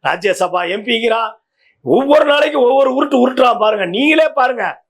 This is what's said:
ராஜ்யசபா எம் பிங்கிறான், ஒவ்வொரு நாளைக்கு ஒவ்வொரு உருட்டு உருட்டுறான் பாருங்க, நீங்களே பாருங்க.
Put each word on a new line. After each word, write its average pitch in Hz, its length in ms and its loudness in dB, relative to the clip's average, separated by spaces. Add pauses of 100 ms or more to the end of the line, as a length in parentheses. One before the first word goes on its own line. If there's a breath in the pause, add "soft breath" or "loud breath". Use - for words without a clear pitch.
ராஜ்யசபா 175 640 -2
எம் 208 140 -6
பிங்கிறான், 226 480 -2 (500)
ஒவ்வொரு 269 420 2
நாளைக்கு 294 360 0
ஒவ்வொரு 262 320 2
உருட்டு 269 260 -2
உருட்டுறான் 247 400 2
பாருங்க, 214 260 0
நீங்களே 302 440 0
பாருங்க. 254 360 -2 (260)